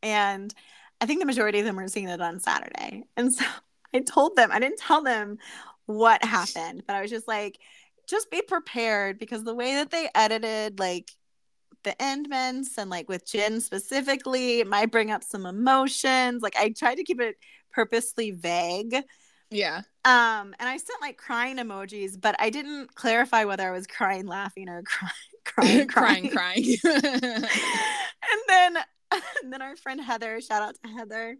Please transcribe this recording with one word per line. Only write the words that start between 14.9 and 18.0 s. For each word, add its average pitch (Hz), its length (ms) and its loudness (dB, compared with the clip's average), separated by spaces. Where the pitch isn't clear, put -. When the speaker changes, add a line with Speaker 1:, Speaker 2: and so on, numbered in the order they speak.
Speaker 1:
bring 220 200 2
up 214 120 -4
some 196 240 -8
emotions. 254 960 2
Like, 208 140 -4
I 214 140 4
tried 247 260 0
to 349 80 -4
keep 277 160 -4
it 226 160 -2
purposely 226 600 -2